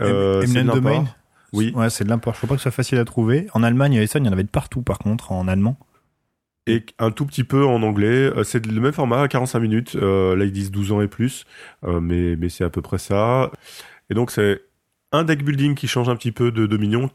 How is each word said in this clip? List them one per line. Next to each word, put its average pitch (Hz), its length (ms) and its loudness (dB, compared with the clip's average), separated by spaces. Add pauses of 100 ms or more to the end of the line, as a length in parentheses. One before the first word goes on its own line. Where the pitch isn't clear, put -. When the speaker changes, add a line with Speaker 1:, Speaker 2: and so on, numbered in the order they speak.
Speaker 1:
euh, 98 400 2
Speaker 2:
Em-, 123 60 2
Speaker 1:
c'est 123 60 2
de 123 60 2
Speaker 2:
Eminent 123 140 2
Speaker 1:
l'import. 131 220 2
Speaker 2:
Domain ? 156 120 0 (460)
Speaker 1:
Oui. 110 200 0
Speaker 2:
Ouais, 113 160 2
c'est 107 140 -4
de 101 60 -2
l'import. 117 240 0
Je - 60 -10
crois 117 100 -4
pas 139 60 2
que 131 40 -2
ce - 40 -10
soit 127 80 -2
facile 131 260 -2
à 117 80 2
trouver. 123 480 0
En 113 100 2
Allemagne, 127 340 4
à 107 60 4
Essen, 147 180 0
il 127 60 2
y - 20 4
en 95 40 2
avait 95 100 0
de 104 60 -4
partout, - 320 -6
par 98 180 -4
contre, 107 320 -4
en 92 160 -2
allemand. 101 300 2 (880)
Speaker 1:
Et 113 160 0 (160)
un 113 100 2
tout 139 160 -4
petit 131 200 -4
peu 139 200 2
en 120 180 2
anglais. 110 520 2
Euh, 117 80 0
c'est 113 220 -2
le 110 160 -2
même 135 100 2
format, 139 380 0
quarante-cinq 123 320 -2
minutes. 113 340 -2
Euh, 95 400 2
là, 98 80 0
ils 101 80 0
disent 98 200 -4
douze 101 200 -4
ans 104 80 2
et 104 80 0
plus. - 380 -4 (400)
Euh, 87 160 0
mais, 87 340 0
mais 85 140 -2
c'est 90 160 -4
à 85 40 -2
peu 87 120 -6
près - 160 -6
ça. 113 520 0 (600)
Et - 40 -4
donc, 113 180 0
c'est 101 300 0 (520)
un 156 100 2
deck 156 180 0
building 143 340 0
qui 135 120 -6
change 123 220 0
un 120 80 0
petit 113 160 -6
peu 120 180 0
de 110 140 0
Dominion, 107 500 0